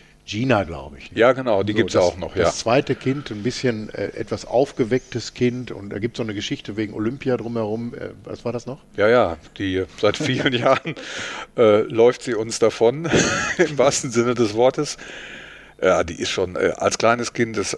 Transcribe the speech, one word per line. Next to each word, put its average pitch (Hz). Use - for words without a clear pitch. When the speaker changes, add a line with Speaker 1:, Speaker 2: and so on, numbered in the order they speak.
Speaker 1:
Gina, 110
glaub 73
ich, -
ne? -
Speaker 2:
Ja, 117
genau, 123
die 104
Speaker 1:
So, 104
Speaker 2:
gibt's 98
Speaker 1:
das, 101
Speaker 2:
auch 87
noch, 85
ja. 90
Speaker 1:
das 82
zweite 135
Kind, 135
ein 104
bisschen, 110
äh, 101
etwas -
aufgewecktes 123
Kind 123
und 101
da 107
gibt's 117
so 127
eine 110
Geschichte 104
wegen 107
Olympia 123
drumherum. 113
Äh, -
was -
war 120
das 117
noch? 127
Speaker 2:
Ja, 104
ja, 110
die, 92
seit 104
vielen 139
<laughs> -
Jahren, 139
äh, 110
läuft 117
sie 120
uns 110
davon, 123
<laughs> -
im 156
wahrsten 135
Sinne 117
des 107
Wortes. 131
Ja, 90
die 85
ist -
schon, 90
äh, 90
als 101
kleines 117
Kind, 113
es, 98